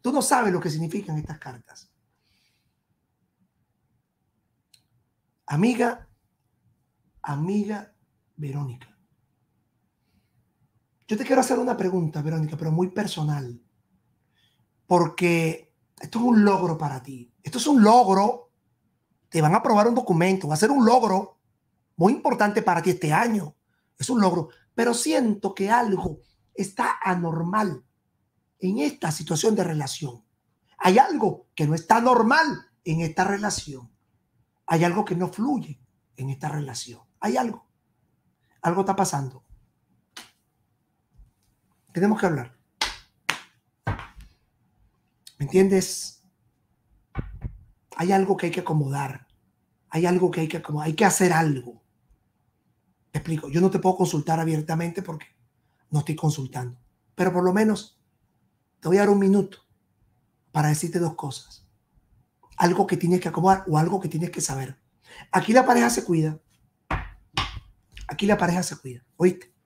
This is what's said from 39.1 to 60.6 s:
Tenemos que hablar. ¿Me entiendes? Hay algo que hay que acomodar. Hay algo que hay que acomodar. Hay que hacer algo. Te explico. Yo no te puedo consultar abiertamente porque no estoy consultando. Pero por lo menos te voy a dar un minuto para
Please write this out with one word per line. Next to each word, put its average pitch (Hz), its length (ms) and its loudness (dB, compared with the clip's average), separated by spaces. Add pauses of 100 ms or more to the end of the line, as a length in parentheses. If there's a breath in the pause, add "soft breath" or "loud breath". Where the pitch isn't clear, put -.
Tenemos 214 260 0
que 202 80 0
hablar. 135 300 -4 (2750)
¿Me 143 60 -6
entiendes? 190 800 0 (1700)
Hay 175 140 -2
algo 190 260 2
que 180 100 -6
hay 165 60 -4
que 185 80 -4
acomodar. 139 680 -4 (640)
Hay 165 140 -2
algo 180 280 2
que 165 80 -4
hay 160 80 -2
que 175 80 -8
acomodar. 151 320 -6
Hay 156 60 -4
que 190 100 2
hacer 185 280 4
algo. 143 520 -2 (1300)
Te 147 80 -4
explico. 156 280 -6
Yo 151 120 0
no 185 100 4
te 190 80 -2
puedo 185 180 2
consultar 160 440 0
abiertamente 160 600 -4
porque 160 260 -14 (640)
no 151 100 0
estoy 147 160 -4
consultando. 131 600 -6 (380)
Pero 180 180 0
por 175 120 0
lo 185 80 4
menos 214 480 0 (800)
te - 80 -6
voy 180 80 4
a 202 40 6
dar 202 100 4
un 202 100 4
minuto 196 380 2 (920)
para 151 200 0